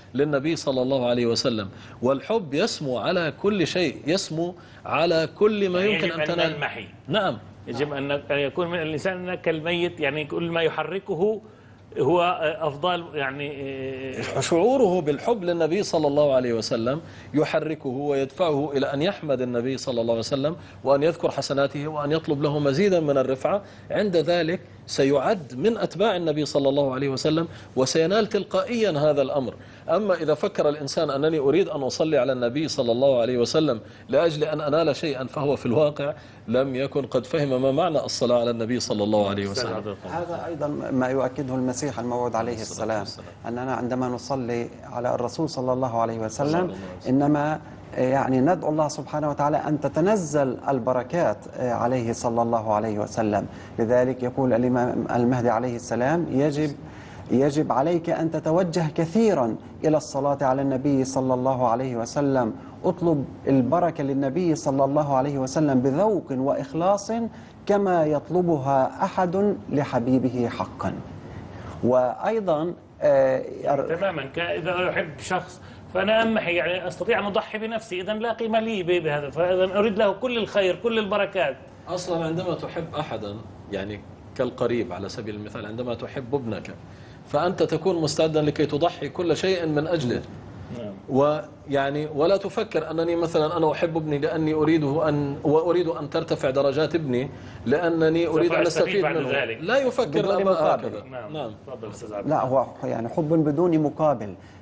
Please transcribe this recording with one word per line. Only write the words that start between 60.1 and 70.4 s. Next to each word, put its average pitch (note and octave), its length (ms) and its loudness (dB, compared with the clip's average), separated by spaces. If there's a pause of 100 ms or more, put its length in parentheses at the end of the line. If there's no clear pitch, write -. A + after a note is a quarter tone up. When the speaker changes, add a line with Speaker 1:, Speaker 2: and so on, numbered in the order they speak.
Speaker 3:
على C3+ 200 4
النبي C3+ 420 2
صلى C3 300 0
الله B2+ 340 2
عليه B2 280 0
وسلم، B2+ 560 0 (320)
اطلب E3 400 2 (220)
البركة D3+ 580 2
للنبي C#3 500 0
صلى C#3 300 0
الله C#3+ 320 2
عليه C#3 220 0
وسلم C3+ 420 2
بذوق D#3+ 500 2
وإخلاص D3 840 0 (540)
كما F#3+ 400 4
يطلبها D3 1000 2
أحد F#3+ 520 2 (140)
لحبيبه B2+ 800 2